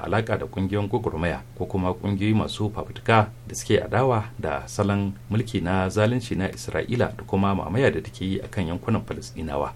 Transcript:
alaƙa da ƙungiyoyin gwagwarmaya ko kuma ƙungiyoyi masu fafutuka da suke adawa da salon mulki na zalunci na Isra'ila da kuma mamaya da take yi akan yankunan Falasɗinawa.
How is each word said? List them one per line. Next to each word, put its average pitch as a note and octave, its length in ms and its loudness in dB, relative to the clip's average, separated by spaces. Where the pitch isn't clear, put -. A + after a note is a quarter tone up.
alaƙa G#2+ 340 2
da C#2 60 -4
ƙungiyoyin G2 420 0
gwagwarmaya E2+ 540 0
ko F2+ 80 -4
kuma F#2 280 0
ƙungiyoyi G2+ 440 2
masu F#2 340 -2
fafutuka - 560 2
da - 80 -10
suke - 280 2
adawa A#2 460 2
da C#2 280 -4
salon G2+ 460 0
mulki G#2+ 320 0
na F#2 280 2
zalunci A2+ 480 2
na F#2+ 100 2
Isra'ila - 720 0
da - 100 -10
kuma G2 280 4
mamaya G#2 360 2
da - 80 0
take - 220 -8
yi F#2+ 180 0
akan - 280 -2
yankunan A2+ 260 0
Falasɗinawa. C#2+ 720 -4